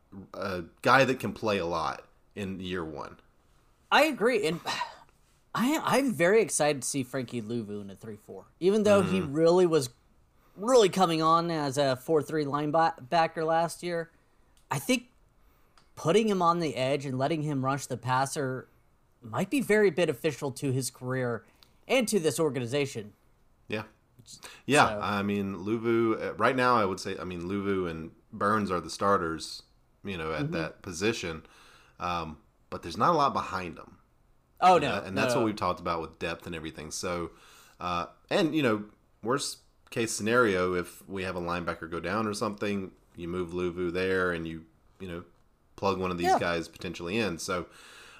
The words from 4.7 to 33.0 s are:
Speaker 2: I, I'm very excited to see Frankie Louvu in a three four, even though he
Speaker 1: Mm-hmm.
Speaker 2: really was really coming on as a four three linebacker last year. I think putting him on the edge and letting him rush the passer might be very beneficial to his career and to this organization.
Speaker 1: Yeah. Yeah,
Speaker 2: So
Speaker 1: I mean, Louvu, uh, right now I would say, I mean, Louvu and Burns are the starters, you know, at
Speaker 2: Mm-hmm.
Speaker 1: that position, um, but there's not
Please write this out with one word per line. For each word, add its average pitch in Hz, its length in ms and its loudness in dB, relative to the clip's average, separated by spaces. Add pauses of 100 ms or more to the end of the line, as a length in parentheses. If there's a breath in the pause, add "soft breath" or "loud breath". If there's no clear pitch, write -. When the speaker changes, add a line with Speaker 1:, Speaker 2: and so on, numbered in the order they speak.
Speaker 2:
I, 277 280 2
I'm 254 300 2
very 175 280 4
excited 147 420 0
to - 40 -6
see 139 160 -2
Frankie 123 380 -6
Louvu 104 400 -6
in 98 80 -12
a 95 60 -16
three 110 200 -14
four, - 300 -18 (140)
even 202 240 4
though 202 180 6
he 175 180 2
Speaker 1:
Mm-hmm. 151 140 -4
Speaker 2:
really 165 320 6
was 156 240 2 (640)
really 220 320 6
coming 170 340 2
on 165 280 4
as 143 300 -2
a 135 160 4
four 156 260 2
three 151 240 -2
linebacker 160 1000 0
last 165 360 0
year. 170 300 -6 (580)
I 139 100 -2
think 247 300 -2 (840)
putting 208 340 2
him 190 120 2
on 170 180 4
the 151 160 -2
edge 135 300 0
and 131 120 -4
letting 147 240 0
him 143 240 -2
rush 135 220 -2
the 127 100 -6
passer 131 680 -2 (540)
might 117 280 -4
be 285 100 0
very 208 300 4
beneficial 151 600 -2
to 135 200 -2
his 127 200 -2
career 127 520 -4 (440 soft breath)
and 240 200 2
to 208 120 2
this 156 200 0
organization. 131 720 -2 (540)
Speaker 1:
Yeah. 107 160 -4 (840 loud breath)
Yeah, 135 240 6
Speaker 2:
So 104 120 -4
Speaker 1:
I 101 220 0
mean, 101 320 -2
Louvu, 113 680 0
uh, 87 120 -4
right 113 220 2
now 127 200 4
I 110 100 4
would 95 140 -2
say, 95 180 -6
I - 60 -8
mean, 87 200 -6
Louvu 98 460 -2
and 80 220 -8 (220)
Burns 104 360 2
are 90 120 0
the 80 80 -8
starters, 85 720 -2 (400)
you 95 140 -8
know, 80 160 -4
at 76 100 -4
Speaker 2:
Mm-hmm. 82 100 -6
Speaker 1:
that 80 280 -6
position, 87 600 -4 (560 soft breath)
um, 82 380 -4 (320)
but - 140 -10
there's 85 140 -10
not 143 160 2